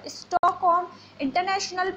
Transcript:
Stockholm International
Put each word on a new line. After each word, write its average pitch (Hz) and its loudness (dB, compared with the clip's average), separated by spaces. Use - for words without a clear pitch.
Stockholm 359 2
International 370 -2